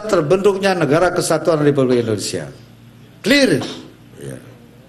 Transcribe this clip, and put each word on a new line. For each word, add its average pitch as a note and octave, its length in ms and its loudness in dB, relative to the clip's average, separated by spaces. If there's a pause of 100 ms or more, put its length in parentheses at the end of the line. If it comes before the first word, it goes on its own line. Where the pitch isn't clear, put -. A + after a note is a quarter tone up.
terbentuknya F#3+ 720 2
Negara E3 320 2
Kesatuan D#3+ 560 0
Republik B2+ 400 2
Indonesia. F#2+ 400 -6 (800)
Clear? A#3+ 320 2 (640)
Ya. C2 160 -16 (520)